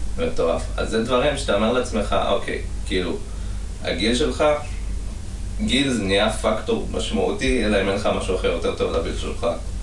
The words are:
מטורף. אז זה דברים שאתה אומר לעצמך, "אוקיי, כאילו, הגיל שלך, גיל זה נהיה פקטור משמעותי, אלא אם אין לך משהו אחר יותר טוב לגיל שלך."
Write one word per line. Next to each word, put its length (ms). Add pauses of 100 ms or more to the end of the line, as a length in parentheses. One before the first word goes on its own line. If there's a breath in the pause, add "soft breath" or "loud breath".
(320)
מטורף. 300 (140)
אז 140
זה 140
דברים 340
שאתה 160
אומר 180
לעצמך, 440 (120)
"אוקיי, 320 (260)
כאילו, 300 (680 loud breath)
הגיל 300
שלך, 300 (1200)
גיל 280
זה 100
נהיה 300
פקטור 600
משמעותי, 720
אלא 180
אם 60
אין 80
לך 200
משהו 200
אחר 100
יותר 280
טוב 180
לגיל 260
שלך." 280 (360)